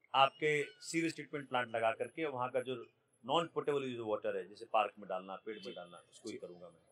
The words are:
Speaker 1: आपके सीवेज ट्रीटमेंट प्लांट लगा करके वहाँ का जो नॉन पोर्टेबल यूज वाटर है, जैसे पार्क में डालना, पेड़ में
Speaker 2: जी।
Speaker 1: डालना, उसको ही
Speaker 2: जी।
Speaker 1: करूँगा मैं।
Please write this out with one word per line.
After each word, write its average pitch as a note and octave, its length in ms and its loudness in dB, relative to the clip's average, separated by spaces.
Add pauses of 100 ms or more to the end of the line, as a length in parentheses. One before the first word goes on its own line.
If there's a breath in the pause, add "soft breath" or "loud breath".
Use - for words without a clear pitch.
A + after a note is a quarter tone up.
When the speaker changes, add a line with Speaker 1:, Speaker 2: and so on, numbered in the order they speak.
(140)
Speaker 1:
आपके C#3+ 500 4
सीवेज E3 500 -4
ट्रीटमेंट C#3+ 340 -8
प्लांट B2 260 2
लगा A2+ 180 4
करके C#3 320 -4
वहाँ B2+ 260 -2
का B2+ 100 2
जो B2+ 140 -2 (520)
नॉन D#3+ 280 4
पोर्टेबल C#3+ 300 0
यूज B2+ 160 -4
वाटर G#2+ 360 0
है, F#2 120 -4
जैसे G#2 160 -16
पार्क G#2+ 340 2
में G2+ 100 -10
डालना, F#2+ 280 -4
पेड़ G#2+ 200 -10
में F#2+ 60 -12
Speaker 2:
जी। F#2+ 100 -10
Speaker 1:
डालना, F2 240 -14
उसको - 320 -18
ही G2+ 40 -6
Speaker 2:
जी। F#2 60 -8
Speaker 1:
करूँगा F2 300 -14
मैं। E2+ 100 -20 (140)